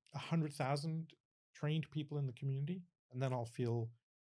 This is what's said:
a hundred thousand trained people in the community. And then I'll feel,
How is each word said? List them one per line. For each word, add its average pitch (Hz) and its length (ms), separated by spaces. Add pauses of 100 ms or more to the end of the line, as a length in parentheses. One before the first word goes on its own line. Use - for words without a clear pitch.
(140)
a 143 40
hundred 156 340
thousand 156 600 (400)
trained 151 360
people 147 280
in 139 80
the 120 80
community. 143 480 (280)
And 127 120
then 131 100
I'll 120 140
feel, 117 440 (320)